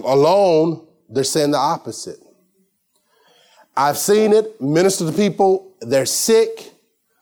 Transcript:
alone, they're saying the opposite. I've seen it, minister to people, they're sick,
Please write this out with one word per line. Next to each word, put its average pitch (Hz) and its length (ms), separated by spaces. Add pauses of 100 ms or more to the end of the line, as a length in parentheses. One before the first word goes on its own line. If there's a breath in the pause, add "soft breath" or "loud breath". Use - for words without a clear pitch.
(140)
alone, 165 720 (220)
they're 123 140
saying 147 300
the 143 60
opposite. 147 600 (1600 soft breath)
I've 143 220
seen 208 340
it, 214 280
minister 170 460
to 151 60
people, 196 680
they're 131 240
sick, - 680 (500)